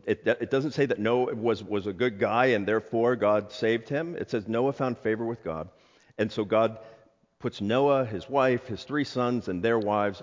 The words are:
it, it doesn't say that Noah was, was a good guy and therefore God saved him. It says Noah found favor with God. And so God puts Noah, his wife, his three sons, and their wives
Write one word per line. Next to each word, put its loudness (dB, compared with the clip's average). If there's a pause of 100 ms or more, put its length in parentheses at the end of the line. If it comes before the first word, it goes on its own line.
it, 0
it 0
doesn't 0
say 0
that 0
Noah 2
was, 0
was -4
a -4
good 0
guy 2
and 2
therefore 2
God 2
saved 0
him. -4
It -8
says -4
Noah 0
found -2
favor -2
with -6
God. -6 (480)
And 0
so -2
God 2 (600)
puts -8
Noah, 2
his -8
wife, 2
his -8
three -4
sons, -2
and -4
their 2
wives 0